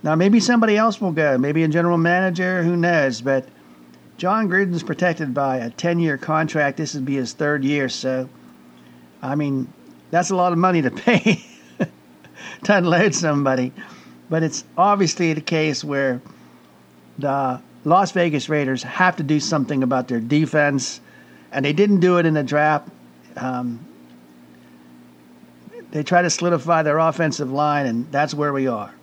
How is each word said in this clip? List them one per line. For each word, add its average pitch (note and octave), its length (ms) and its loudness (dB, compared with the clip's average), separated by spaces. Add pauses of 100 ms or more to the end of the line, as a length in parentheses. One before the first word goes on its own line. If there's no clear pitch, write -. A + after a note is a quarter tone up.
Now, D#3 120 0
maybe G3+ 260 4
somebody A3+ 380 2
else A3 200 0
will F#3 140 -2
go, D3 240 2
maybe D3 260 0
a D#3+ 60 2
general E3+ 300 2
manager, F3+ 640 0
who E3+ 120 0
knows? D#3+ 460 0
But C3 260 -2 (720)
John G3+ 320 0
Gruden's F3 340 0
protected D#3+ 520 -2
by C3+ 240 0
a A#2+ 100 -6
ten-year E3+ 480 -2
contract. D3+ 640 -2
This D#3 160 -6
would C3+ 100 -6
be C3+ 120 -2
his B2 180 -6
third D3 300 -2
year, C#3 260 0
so, C3 400 -6 (880)
I C3+ 140 -6
mean, C#3 360 -4 (400)
that's E3+ 200 0
a F#3+ 60 0
lot F3+ 160 2
of E3 60 2
money F3 220 4
to C3 100 0
<laughs> - 0 -
pay - 540 0 (1200)
to G3+ 120 4
unload F3 380 4
somebody. C3+ 580 0 (580)
But D#3+ 120 0
it's D#3 220 -4 (120)
obviously F3+ 560 2
the D3+ 80 -4
case D#3 420 -2
where C#3 380 -2 (1000)
the C3+ 420 -4 (240)
Las F3+ 280 4
Vegas E3+ 360 0
Raiders C#3 340 -2
have F#3 340 0
to E3+ 60 -6
do D3 180 0
something C#3+ 420 -2
about B2+ 260 0
their A#2+ 120 -2
defense, C#3+ 800 0 (500)
and C3 140 -4
they D3+ 80 2
didn't G3 280 4
do F3+ 180 4
it E3 80 4
in D#3 80 4
the D3 80 0
draft. D3 460 2 (480)
Um, B2 480 -8 (2000)
they D3+ 120 -4
try F3 180 4
to F3+ 80 2
solidify E3 540 0
their D3+ 160 2
offensive D#3 520 0
line, D3 360 0
and A#2 260 -4
that's C#3+ 220 0
where D3 180 -2
we C3+ 140 -2
are. A2+ 260 -6 (100)